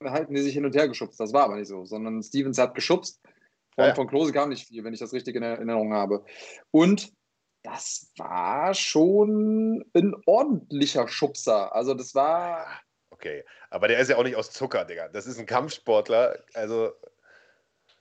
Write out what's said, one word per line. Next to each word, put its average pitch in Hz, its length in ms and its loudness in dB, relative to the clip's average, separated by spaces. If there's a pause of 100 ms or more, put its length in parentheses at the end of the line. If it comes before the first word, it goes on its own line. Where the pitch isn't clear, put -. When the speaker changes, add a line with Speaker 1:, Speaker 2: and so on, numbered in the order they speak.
Speaker 1:
halten 143 320 -4
die 139 60 2
sich 139 120 0
hin 143 120 -2
und 131 100 -2
her 147 120 4
geschubst. 120 320 -8
Das 110 140 -4
war 139 120 6
aber 101 100 -2
nicht 101 140 -8
so, 95 160 -12
sondern 110 360 -8
Stevens 135 360 -2
hat 123 180 2
geschubst. - 480 -2
Von, - 600 -6
Speaker 2:
Ja, 127 40 8
ja. 135 80 4
Speaker 1:
von 131 120 -2
Klose 143 260 0
kam 143 160 0
nicht 123 180 -10
viel, 113 160 -14
wenn 113 100 -10
ich 110 60 -12
das 117 140 -10
richtig 127 220 -8
in 117 80 -4
Erinnerung 117 500 -2
habe. 101 320 -2 (460)
Und 180 420 4 (500)
das - 540 -14
war 110 560 -2
schon 214 1120 4 (100)
ein 185 180 4 (120)
ordentlicher 151 840 2
Schubser. 107 680 0
Also 123 200 0
das 123 220 -8
war 165 440 0
Speaker 2:
Ja, - 200 -14 (320)
okay. 76 340 -12 (240)
Aber 95 180 0
der 117 120 4
ist 131 100 2
ja 131 80 4
auch 120 60 4
nicht 123 120 -2
aus 110 160 -4
Zucker, 127 320 -4
Digga. 82 260 -10
Das 101 160 -10
ist 117 140 -12
ein 113 60 -14
Kampfsportler. 117 920 0 (140)
Also 113 380 -4 (1080)